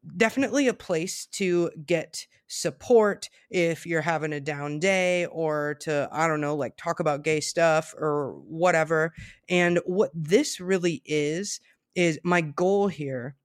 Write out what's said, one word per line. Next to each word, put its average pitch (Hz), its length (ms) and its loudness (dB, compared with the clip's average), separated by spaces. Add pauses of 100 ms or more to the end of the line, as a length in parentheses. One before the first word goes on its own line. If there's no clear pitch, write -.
(160)
definitely 240 500 2
a 226 80 2
place - 520 -4
to 175 440 0 (160)
get - 400 -4 (220)
support 208 800 2 (220)
if 170 360 0
you're 165 140 0
having 156 320 -2
a 147 80 -6
down 147 400 -6
day, 180 460 2
or 151 540 -2
to, 147 300 -2
I 160 160 0
don't 156 140 0
know, 147 160 -2
like, 131 200 -4
talk - 220 -6
about 151 240 0
gay 156 180 0
stuff 160 560 2
or 147 360 -2 (160)
whatever. 160 640 2 (360)
And 175 360 4
what 185 300 0
this 170 440 2
really 180 460 -2
is, 151 560 -4 (340)
is 170 300 2
my 175 160 4
goal 185 480 0
here 139 560 -8